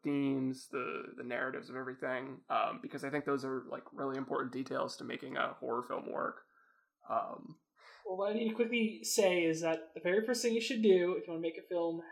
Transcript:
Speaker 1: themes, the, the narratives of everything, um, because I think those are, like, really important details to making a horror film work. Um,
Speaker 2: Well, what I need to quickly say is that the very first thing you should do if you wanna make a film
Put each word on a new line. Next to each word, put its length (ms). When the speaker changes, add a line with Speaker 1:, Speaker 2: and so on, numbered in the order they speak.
Speaker 1:
themes, 680
the, 460
the 60
narratives 460
of 60
everything, 640
um, 320
because 220
I 60
think 160
those 200
are, 260
like, 120
really 240
important 340
details 460
to 60
making 340
a 220
horror 280
film 240
work. 300
Um, 460
Speaker 2:
Well, 120
what 140
I 20
need 160
to 60
quickly 480
say 420
is 160
that 340
the 60
very 220
first 200
thing 100
you 80
should 220
do 340
if 80
you 80
wanna 80
make 160
a 100
film 440